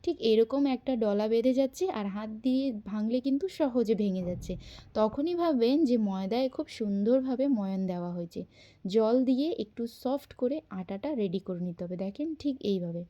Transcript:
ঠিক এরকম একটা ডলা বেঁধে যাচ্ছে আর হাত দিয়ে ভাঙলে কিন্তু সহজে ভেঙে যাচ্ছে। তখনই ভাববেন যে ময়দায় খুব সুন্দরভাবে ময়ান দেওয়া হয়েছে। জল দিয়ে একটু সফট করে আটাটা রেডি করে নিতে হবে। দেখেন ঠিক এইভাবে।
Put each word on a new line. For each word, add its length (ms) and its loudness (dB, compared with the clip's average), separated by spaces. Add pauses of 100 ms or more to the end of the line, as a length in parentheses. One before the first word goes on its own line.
ঠিক 140 -2 (140)
এরকম 300 4 (140)
একটা 180 -2 (100)
ডলা 240 2
বেঁধে 320 4
যাচ্ছে 260 0 (140)
আর 60 -4 (100)
হাত 140 -8 (140)
দিয়ে 200 2 (220)
ভাঙলে 400 -2
কিন্তু 200 0 (120)
সহজে 440 2
ভেঙে 280 0
যাচ্ছে। 240 -6 (400)
তখনই 420 0
ভাববেন 420 4 (120)
যে 60 4 (140)
ময়দায় 460 -2
খুব 120 -6 (100)
সুন্দরভাবে 680 2 (120)
ময়ান 240 -2 (100)
দেওয়া 240 -4
হয়েছে। 260 -8 (440)
জল 300 4 (140)
দিয়ে 180 2 (160)
একটু 200 -8 (180)
সফট 280 -4 (120)
করে 140 0 (240)
আটাটা 300 -8 (120)
রেডি 260 -2
করে 200 -4
নিতে 160 -8
হবে। 120 -6 (100)
দেখেন 220 -6 (120)
ঠিক 160 -2 (160)
এইভাবে। 380 -2